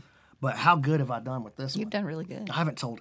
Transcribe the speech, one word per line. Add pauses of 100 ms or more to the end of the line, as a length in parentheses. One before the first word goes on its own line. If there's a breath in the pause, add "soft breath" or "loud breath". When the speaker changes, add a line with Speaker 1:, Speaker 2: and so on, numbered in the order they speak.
(400 soft breath)
Speaker 1:
But
how
good
have
I
done
with
this
Speaker 2:
You've
Speaker 1:
one?
Speaker 2:
done
really
good.
Speaker 1:
I
haven't
told